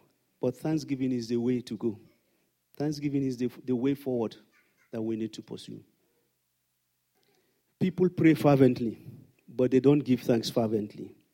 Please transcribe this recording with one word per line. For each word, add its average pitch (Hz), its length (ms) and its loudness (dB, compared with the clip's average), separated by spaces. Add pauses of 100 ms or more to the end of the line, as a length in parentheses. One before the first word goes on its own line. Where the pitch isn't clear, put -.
(420)
but 123 160 -2
thanksgiving 135 560 -4
is 117 160 -6
the 120 80 0
way 120 240 0
to 117 160 -10
go. 104 200 -4 (800)
Thanksgiving 143 460 -4
is 131 140 -4
the, 123 120 -2 (140)
the 123 100 -4
way 131 200 0
forward 123 420 -4 (560)
that 113 100 -8
we 113 140 -4
need 110 160 -6
to - 100 -16
pursue. - 380 -14 (2000)
People 185 300 0
pray 160 240 4
fervently, 131 640 4 (500)
but 123 240 0
they 127 80 6
don't 143 200 6
give 127 240 0
thanks 117 260 0
fervently. 110 680 -4 (180)